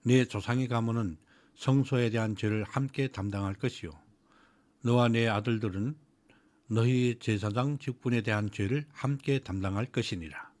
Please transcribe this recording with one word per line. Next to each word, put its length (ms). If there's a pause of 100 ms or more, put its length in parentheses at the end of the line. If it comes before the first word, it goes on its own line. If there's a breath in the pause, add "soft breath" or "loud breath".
네 220
조상의 420
가문은 520 (360 soft breath)
성소에 540
대한 280
죄를 280
함께 440
담당할 460
것이요, 360 (920 soft breath)
너와 280
네 200
아들들은 680 (760 soft breath)
너희 520
제사장 580
직분에 440
대한 280
죄를 420
함께 480
담당할 520
것이니라. 580 (100)